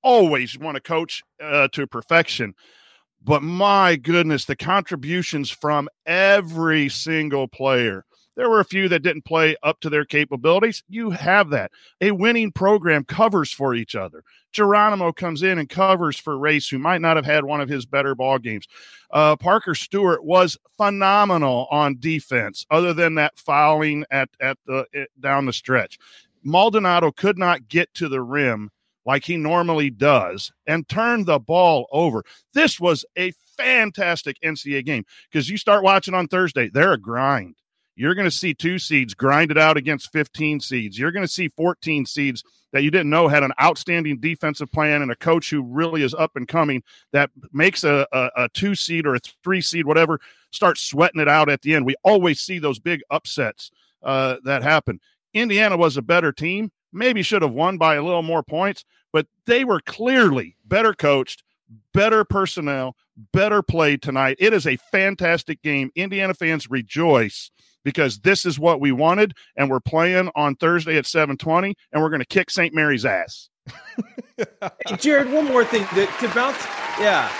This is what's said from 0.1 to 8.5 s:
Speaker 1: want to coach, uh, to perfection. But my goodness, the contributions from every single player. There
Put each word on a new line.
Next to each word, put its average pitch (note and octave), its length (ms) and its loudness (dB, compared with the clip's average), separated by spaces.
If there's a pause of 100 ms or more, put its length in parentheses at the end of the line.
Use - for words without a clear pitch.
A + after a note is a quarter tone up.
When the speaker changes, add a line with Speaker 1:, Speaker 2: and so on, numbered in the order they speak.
Speaker 1:
want D3 180 -10
to C3+ 60 -8
coach, E3 400 -6 (180)
uh, D3 340 0
to C#3 120 -4
perfection. B2 680 -2 (680)
But D3 200 2
my F#3 540 2
goodness, D#3 480 0
the C#3 100 -6
contributions D#3+ 960 -4
from D3 380 -4 (180)
every E3 800 2
single D3+ 580 -4
player. A#2+ 560 0 (320)
There A#3 160 0